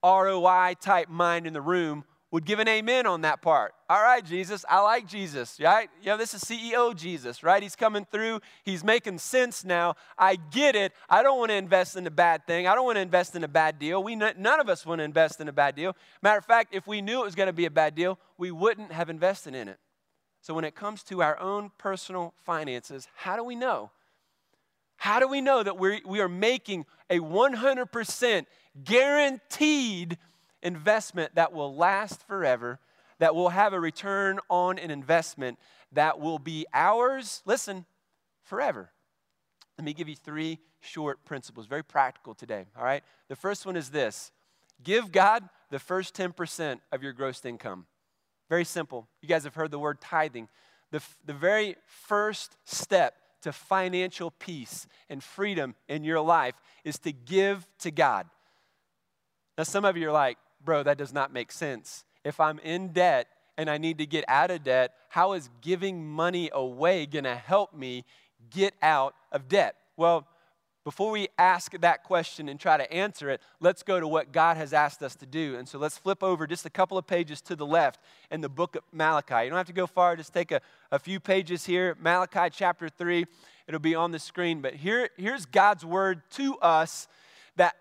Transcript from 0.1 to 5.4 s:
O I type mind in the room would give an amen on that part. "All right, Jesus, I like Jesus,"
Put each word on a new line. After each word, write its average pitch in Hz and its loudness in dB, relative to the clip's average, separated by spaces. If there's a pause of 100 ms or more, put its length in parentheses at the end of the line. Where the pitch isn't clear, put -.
O 185 0
I 180 4
type 175 2
mind 170 0
in 160 -8
the 147 -6
room 156 -2 (280)
would 160 -2
give 208 0
an 220 2
amen 226 2
on 175 0
that 156 0
part. 143 2 (160)
"All 196 6
right, 240 6
Jesus, 180 -6
I 180 6
like 220 4
Jesus," 156 -8